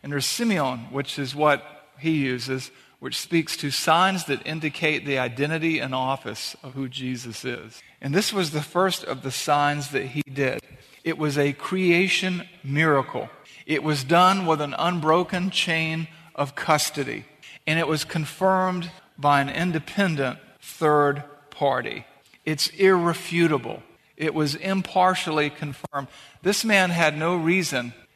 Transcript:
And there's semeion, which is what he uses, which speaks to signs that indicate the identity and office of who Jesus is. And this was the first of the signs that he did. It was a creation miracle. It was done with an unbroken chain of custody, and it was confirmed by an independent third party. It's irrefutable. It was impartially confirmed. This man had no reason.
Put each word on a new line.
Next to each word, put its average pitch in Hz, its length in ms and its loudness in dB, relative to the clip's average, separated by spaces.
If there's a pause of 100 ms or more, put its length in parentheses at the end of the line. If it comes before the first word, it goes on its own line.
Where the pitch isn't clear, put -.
And 143 80 -10
there's 139 140 -2
semeion, 135 640 0
which 139 260 -6
is 135 160 -6
what 147 320 2 (320)
he 156 140 -2
uses, 131 600 -2 (280)
which 131 180 -8
speaks - 380 -2
to 143 160 -6
signs 175 540 2
that 139 200 -4
indicate 156 600 -2
the 139 120 -2
identity 147 640 -2
and 131 160 -4
office 131 680 -6
of 127 120 -16
who 135 160 -6
Jesus 127 560 -8
is. 120 360 -10 (200)
And 139 120 -4
this 214 200 0
was 180 180 -2
the 151 100 -4
first 180 440 0
of 131 160 -6
the 135 100 -6
signs 147 600 0
that 135 160 -4
he 143 160 -4
did. 135 380 -4 (440)
It 160 120 -2
was 151 200 -2
a 143 160 2
creation 185 920 0 (180)
miracle. 139 640 2 (360)
It 147 160 0
was 147 220 0
done 180 420 6
with 160 140 2
an 147 140 -4
unbroken 175 800 0
chain 160 560 -2 (280)
of 139 200 -4
custody, 127 680 0 (420)
and 160 100 0
it 160 100 0
was 151 180 -2
confirmed 185 840 0 (280)
by 143 240 4
an 139 80 -2
independent 156 880 0 (220)
third 147 640 2 (260)
party. 123 560 -2 (400)
It's 156 240 -2
irrefutable. 170 1120 2 (320)
It 156 180 -4
was 151 220 0
impartially 180 960 0
confirmed. 143 580 -8 (340)
This 202 220 0
man 196 260 4
had 165 280 2
no 170 180 0
reason. 156 580 0 (220)